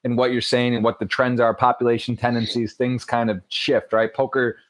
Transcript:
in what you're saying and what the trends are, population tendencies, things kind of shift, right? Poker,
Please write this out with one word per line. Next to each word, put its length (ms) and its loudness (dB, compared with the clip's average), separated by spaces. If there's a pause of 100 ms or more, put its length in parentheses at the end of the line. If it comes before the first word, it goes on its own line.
in 100 0
what 160 2
you're 80 0
saying 360 0
and 100 -2
what 140 0
the 60 -2
trends 360 0
are, 120 4
population 600 0
tendencies, 580 -2
things 300 -2
kind 280 -2
of 180 -4
shift, 420 -2
right? 220 0
Poker, 460 -2 (100)